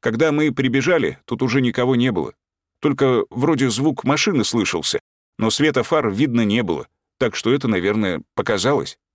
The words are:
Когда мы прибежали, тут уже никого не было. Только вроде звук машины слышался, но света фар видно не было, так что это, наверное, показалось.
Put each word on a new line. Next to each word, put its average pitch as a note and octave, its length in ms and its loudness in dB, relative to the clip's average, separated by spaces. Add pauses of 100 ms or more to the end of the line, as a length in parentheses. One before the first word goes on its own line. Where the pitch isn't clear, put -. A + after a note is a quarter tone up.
Когда C3+ 320 0
мы D3+ 180 2
прибежали, C3+ 720 0
тут A#2 180 -6
уже C3 200 0
никого B2+ 340 2
не B2 160 2
было. D#2+ 220 -4 (480)
Только C3 480 2
вроде C3+ 400 0
звук C3+ 340 -2
машины C#3+ 400 0
слышался, F2+ 560 -2 (380)
но A2 120 0
света C#3 340 2
фар C#3 280 0
видно A#2+ 300 0
не A2 200 0
было, E2+ 280 -4 (280)
так A#2 200 -2
что A#2 160 0
это, C3+ 160 -2
наверное, G2 520 0 (140)
показалось. A2 640 -2 (160)